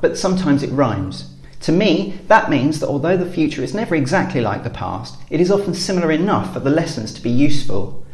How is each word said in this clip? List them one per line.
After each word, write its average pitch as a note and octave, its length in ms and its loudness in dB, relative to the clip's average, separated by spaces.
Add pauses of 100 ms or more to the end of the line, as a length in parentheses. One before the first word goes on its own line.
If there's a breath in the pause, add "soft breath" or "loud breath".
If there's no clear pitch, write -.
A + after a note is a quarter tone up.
but E3 180 0
sometimes D3+ 440 2
it - 80 -4
rhymes." G#2+ 640 -2 (280 loud breath)
To - 100 0
me, F#3+ 560 0
that - 200 4
means D3 320 0
that C3 80 -2
although D3+ 280 0
the F3 140 -4
future D3 340 -2
is - 100 -6
never G#3 200 -2
exactly D3 460 0
like G#2 240 -2
the A2 60 -6
past, F#2 460 -10 (120)
it E3 120 0
is F3+ 100 4
often G3 240 0
similar E3+ 380 0
enough D#3 400 0
for B2 80 -6
the C3+ 100 0
lessons D3+ 440 -2
to - 80 -14
be A#2+ 80 -2
useful. C#3 840 4